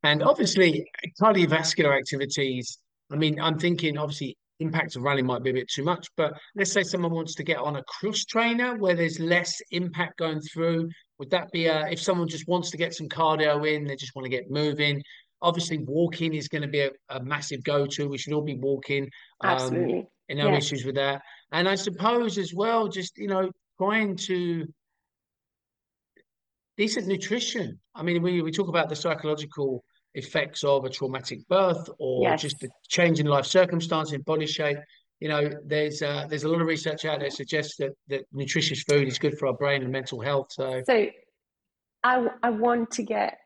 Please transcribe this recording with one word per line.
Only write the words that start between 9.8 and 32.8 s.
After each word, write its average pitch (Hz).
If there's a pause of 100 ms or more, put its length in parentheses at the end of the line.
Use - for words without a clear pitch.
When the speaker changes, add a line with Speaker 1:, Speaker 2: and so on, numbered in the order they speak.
Speaker 1:
going 160
through. 165 (300)
Would 139
that 175
be 165
a, 156
if 170
someone 175
just 156
wants 175
to 160
get 165
some 151
cardio 156
in, 151
they 143
just 135
wanna 131
get 123
moving, 147 (380)
obviously 170
walking 160
is 147
gonna 147
be 143
a, 139 (180)
a 131
massive 143
go-to. 143
We 139
should 147
all 151
be 143
walking. 139 (380)
Um, 190
Speaker 2:
Absolutely. 135 (220)
Speaker 1:
and 139
no 147
Speaker 2:
Yeah. 147
Speaker 1:
issues 143
with 131
that. 139 (280)
And 170
I 196
suppose 208
as 175
well, 214
just, 180
you 208
know, 190 (280)
trying 202 (120)
to, 170 (2000)
decent 214
nutrition. 196 (160)
I -
mean, 170
we, 175
we 160
talk 180
about 165
the 156
psychological 151 (300)
effects 143
of 139
a 131
traumatic 127
birth 180 (100)
or 127
Speaker 2:
Yes. 160
Speaker 1:
just 147
the 123 (180)